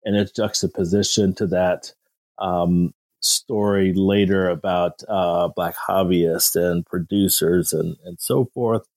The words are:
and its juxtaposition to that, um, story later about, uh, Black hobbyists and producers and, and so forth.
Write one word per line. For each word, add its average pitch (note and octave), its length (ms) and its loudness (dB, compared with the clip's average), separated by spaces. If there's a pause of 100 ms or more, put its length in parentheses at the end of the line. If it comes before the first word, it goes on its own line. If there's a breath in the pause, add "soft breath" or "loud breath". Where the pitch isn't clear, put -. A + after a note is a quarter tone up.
and G2+ 120 -2
its G#2 160 0
juxtaposition G2 1040 0
to G#2+ 120 -2
that, F2+ 460 -2 (460)
um, F2 540 0 (280)
story G2+ 720 0
later F#2+ 560 2
about, F2 580 -2
uh, F2 420 0
Black F2 260 -6
hobbyists F2 800 0
and F2 300 0
producers F2+ 880 0
and, D#2+ 220 -4 (100)
and F2 140 -16
so B2+ 260 0
forth. A2+ 520 -4